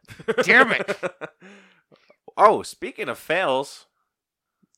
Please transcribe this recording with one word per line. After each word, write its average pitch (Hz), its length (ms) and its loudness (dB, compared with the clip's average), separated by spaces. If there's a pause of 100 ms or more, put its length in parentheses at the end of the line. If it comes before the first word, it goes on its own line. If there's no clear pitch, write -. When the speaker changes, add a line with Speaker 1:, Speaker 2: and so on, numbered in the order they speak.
(180)
Speaker 1:
<laughs> - 240 -4
Damn 226 300 4
it! 139 320 -6
Speaker 2:
<laughs> - 260 -12 (1080)
Oh, 180 260 6
speaking - 480 -12
of 113 80 -8
fails, 151 680 -4 (920)